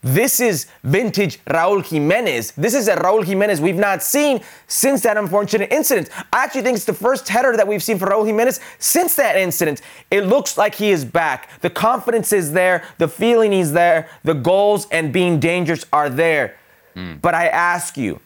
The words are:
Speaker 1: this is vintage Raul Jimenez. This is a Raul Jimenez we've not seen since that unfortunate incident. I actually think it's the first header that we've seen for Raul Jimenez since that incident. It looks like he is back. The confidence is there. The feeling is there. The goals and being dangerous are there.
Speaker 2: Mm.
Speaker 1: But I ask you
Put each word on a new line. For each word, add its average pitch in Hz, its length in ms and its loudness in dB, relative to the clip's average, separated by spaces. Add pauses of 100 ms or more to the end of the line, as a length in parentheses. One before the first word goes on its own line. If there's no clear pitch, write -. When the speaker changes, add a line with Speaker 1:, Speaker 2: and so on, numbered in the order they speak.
Speaker 1:
this 175 380 0
is 214 280 0 (140)
vintage 190 600 -2
Raul 175 420 0
Jimenez. 156 680 -2
This 208 200 -2
is 247 140 0
a 196 80 2
Raul 202 300 2
Jimenez 196 340 0
we've 170 160 0
not 196 260 0
seen 285 380 0 (260)
since 269 360 0
that 214 160 0
unfortunate 202 560 -2
incident. 254 360 0 (220)
I 262 140 0
actually 269 160 -6
think 247 160 0
it's - 80 -6
the 226 80 -2
first 262 340 -2
header 240 300 2
that 202 100 2
we've 208 160 -2
seen 208 160 -2
for 196 80 -2
Raul 214 180 2
Jimenez 226 360 0 (160)
since - 380 0
that 240 200 2
incident. 175 460 0 (280)
It 202 120 2
looks 247 360 0
like 208 180 0
he 208 160 0
is 156 120 2
back. 143 460 -4 (100)
The 160 100 -4
confidence 226 640 -2
is 170 220 0
there. 180 320 2 (120)
The 160 120 0
feeling 226 420 2
is 175 220 2
there. 165 340 2 (160)
The 156 120 0
goals 196 540 2
and 160 220 -2
being 180 260 2
dangerous 165 540 0
are 147 180 0
there. 143 460 0 (400)
Speaker 2:
Mm. 87 240 -12
Speaker 1:
But 170 160 0
I 170 120 0
ask 175 500 -2
you 107 280 -4